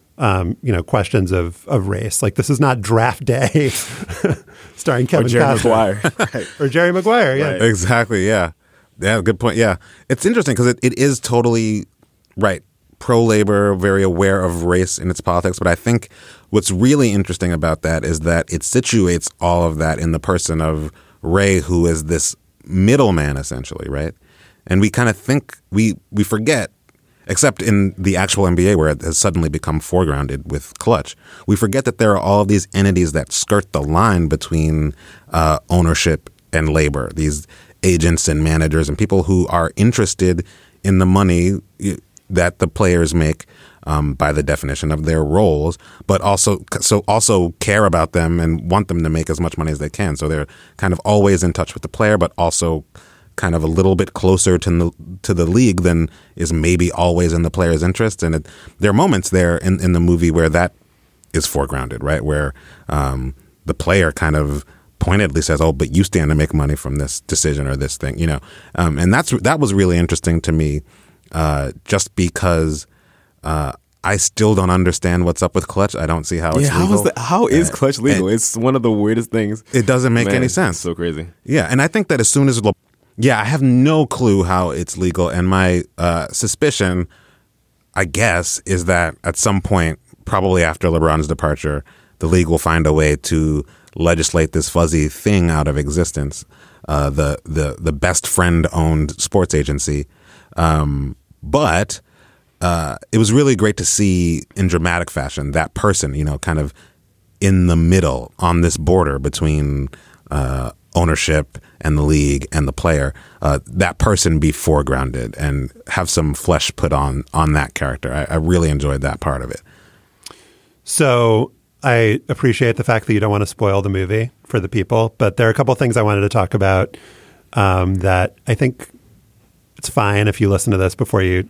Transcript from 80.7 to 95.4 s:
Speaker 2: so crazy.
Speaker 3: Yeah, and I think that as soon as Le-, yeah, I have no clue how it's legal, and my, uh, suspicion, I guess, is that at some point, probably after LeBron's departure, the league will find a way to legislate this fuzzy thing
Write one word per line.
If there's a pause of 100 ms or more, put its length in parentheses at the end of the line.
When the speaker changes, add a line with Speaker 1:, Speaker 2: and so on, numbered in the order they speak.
Speaker 2:
so
crazy. (160)
Speaker 3:
Yeah,
and
I
think
that
as
soon
as
Le-, (420)
yeah,
I
have
no
clue
how
it's
legal,
and
my, (140)
uh,
suspicion, (840)
I
guess,
is
that (100)
at
some
point, (280)
probably
after
LeBron's
departure, (340)
the
league
will
find
a
way
to (320)
legislate
this
fuzzy
thing